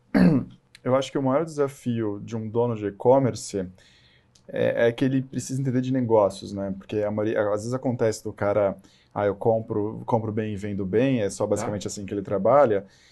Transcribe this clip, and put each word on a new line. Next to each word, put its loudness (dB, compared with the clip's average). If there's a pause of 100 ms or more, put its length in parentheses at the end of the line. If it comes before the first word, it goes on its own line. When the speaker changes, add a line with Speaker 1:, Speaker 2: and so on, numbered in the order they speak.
(140)
Speaker 1:
<clears throat> 0
eu 2
acho -2
que -4
o 0
maior 2
desafio -4
de -10
um -6
dono 0
de -4
e-commerce 2 (800)
é, 2
é 4
que -2
ele 2
precisa -6
entender 0
de -4
negócios, 2
né? -6
Porque -4
a -2
maioria, 0 (100)
às -2
vezes -6
acontece -2
do -8
cara, 2 (400)
"Ah, 0
eu 2
compro, -2
compro 0
bem -4
e -6
vendo -6
bem", 2
é -2
só -4
basicamente 0
Speaker 2:
Tá. -8
Speaker 1:
assim -10
que -6
ele -2
trabalha, 4 (260)